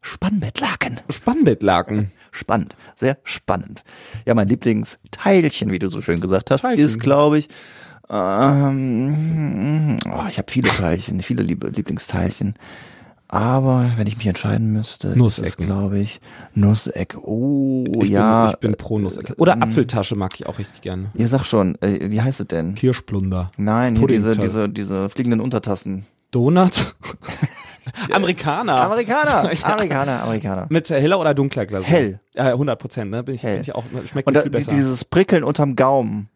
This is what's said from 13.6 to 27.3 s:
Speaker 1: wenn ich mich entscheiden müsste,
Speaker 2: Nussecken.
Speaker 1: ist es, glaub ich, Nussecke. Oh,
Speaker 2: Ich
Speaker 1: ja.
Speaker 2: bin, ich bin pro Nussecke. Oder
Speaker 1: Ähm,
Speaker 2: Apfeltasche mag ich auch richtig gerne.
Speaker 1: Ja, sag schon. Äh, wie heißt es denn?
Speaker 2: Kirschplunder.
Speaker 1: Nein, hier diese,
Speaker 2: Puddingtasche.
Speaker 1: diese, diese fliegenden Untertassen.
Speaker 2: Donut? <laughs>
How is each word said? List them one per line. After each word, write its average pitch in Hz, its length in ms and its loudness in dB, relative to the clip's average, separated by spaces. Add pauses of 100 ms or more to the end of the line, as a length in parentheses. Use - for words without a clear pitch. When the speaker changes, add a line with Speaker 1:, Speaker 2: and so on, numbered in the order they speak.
Speaker 1:
wenn 107 80 0
ich 107 120 -4
mich 107 100 -2
entscheiden 107 440 0
müsste, 107 460 -2
Speaker 2:
Nussecken. 110 300 4
Speaker 1:
ist - 120 -8
es, 87 60 -2
glaub 98 280 -2
ich, 101 280 -4 (320)
Nussecke. 104 640 0 (100)
Oh, 131 560 0 (200)
Speaker 2:
Ich 98 80 4
Speaker 1:
ja. 110 340 6
Speaker 2:
bin, 110 80 4
ich - 60 -6
bin 107 160 0
pro - 240 -4
Nussecke. - 380 -6
Oder 170 160 6
Speaker 1:
Ähm, 117 100 2
Speaker 2:
Apfeltasche 117 520 0
mag 95 200 -4
ich - 100 -12
auch - 140 -8
richtig - 220 -12
gerne. 95 340 -6
Speaker 1:
Ja, 117 120 2
sag 131 180 0
schon. 98 360 2
Äh, 98 300 0
wie 107 100 0
heißt 131 200 -2
es 92 60 -8
denn? 85 280 -4
Speaker 2:
Kirschplunder. 98 720 -2 (100)
Speaker 1:
Nein, 113 380 0
hier 113 120 4
diese, 110 220 2
Speaker 2:
Puddingtasche. 107 400 0
Speaker 1:
diese, - 0 -
diese 98 400 -4
fliegenden 120 320 -2
Untertassen. 101 640 -4 (260)
Speaker 2:
Donut? 175 680 2
<laughs> - 60 -20 (1040)